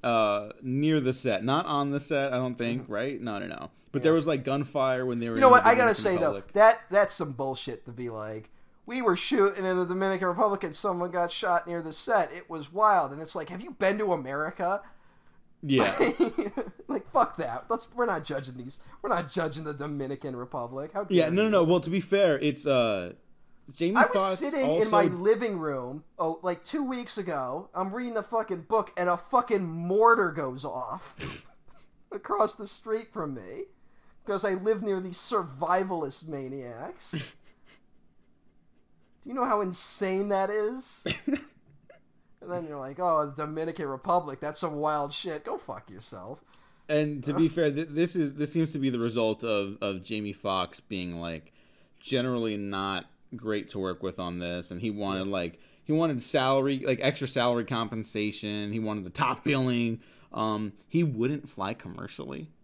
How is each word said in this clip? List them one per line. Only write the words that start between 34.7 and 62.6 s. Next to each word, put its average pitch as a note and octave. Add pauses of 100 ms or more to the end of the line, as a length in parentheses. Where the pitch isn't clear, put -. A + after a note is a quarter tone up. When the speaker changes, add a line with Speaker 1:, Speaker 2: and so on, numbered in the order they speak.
Speaker 2:
near G3
these F#3
survivalist E3+
maniacs. C3+
Speaker 1:
<laughs> D3 (1900)
Speaker 2:
Do -
you A#3+
know B3+
how A3
insane F#3+
that G3
is? G#3+ (200)
Speaker 1:
<laughs> C#4 (1040)
Speaker 2:
And -
then F3
you're D3
like, C#3
"Oh, E3
the C#3+
Dominican D#3+
Republic, C#3+
that's D3+
some D#3+
wild D3
shit." D#3
Go D#4
fuck -
yourself. G2+ (480)
Speaker 1:
And D3+
to C#3+
be D#3+
Speaker 2:
Uh. D3+
Speaker 1:
fair, D#3
th-, D3+
this E3+
is, D3
this D3
seems D#3+
to C#3+
be C3+
the B2
result A2+
of, G#2
of G2
Jamie G#2
Foxx F#2+
being, F2+
like, E2 (480)
generally A#2+
not G2 (320)
great G#2+
to G#2+
work F#2
with F#2
on F2+
this, F2
and F2+
he A2
wanted, G2
Speaker 2:
Yeah. G2
Speaker 1:
like, F2 (240)
he D3+
wanted D#3
salary, C3+
like, C3
extra C#3
salary A#2+
compensation. G#2
He A2+
wanted G#2+
the F#2
top B2+
billing. A#2+ (320)
Um, G#2+ (160)
he E3+
wouldn't C#3
fly G2
commercially. F2+ (140)